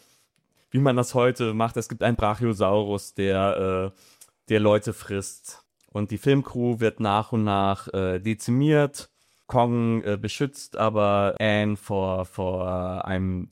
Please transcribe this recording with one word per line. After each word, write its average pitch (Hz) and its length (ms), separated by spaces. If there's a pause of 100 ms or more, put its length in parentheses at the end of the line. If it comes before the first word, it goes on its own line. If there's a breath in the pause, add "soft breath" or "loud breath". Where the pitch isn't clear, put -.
(720 soft breath)
wie 123 80
man 135 180
das 123 160
heute 123 400
macht. 113 240
Es 117 140
gibt 110 120
einen 113 140
Brachiosaurus, 104 960
der, 95 840
äh, - 60 (480 soft breath)
der 107 120
Leute 107 340
frisst. - 680 (280)
Und 104 200
die 107 60
Filmcrew 123 640
wird 113 200
nach 107 320
und 110 120
nach, 98 480
äh, 92 260
dezimiert. 139 920 (380)
Kong, 117 560
äh, 104 120
beschützt - 600
aber 101 600
Anne 104 380
vor, 95 480
vor 92 800
einem 92 480